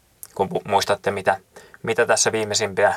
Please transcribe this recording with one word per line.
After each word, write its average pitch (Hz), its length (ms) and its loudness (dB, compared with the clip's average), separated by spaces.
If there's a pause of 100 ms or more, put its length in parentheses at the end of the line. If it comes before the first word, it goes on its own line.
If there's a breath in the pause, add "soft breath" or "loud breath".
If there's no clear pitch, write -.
(340)
Kun 95 140 -2
pu-, 87 200 -4
muistatte, - 420 0
mitä, 98 300 -2 (420 loud breath)
mitä 117 240 0
tässä 113 260 2
viimeisimpiä 104 640 0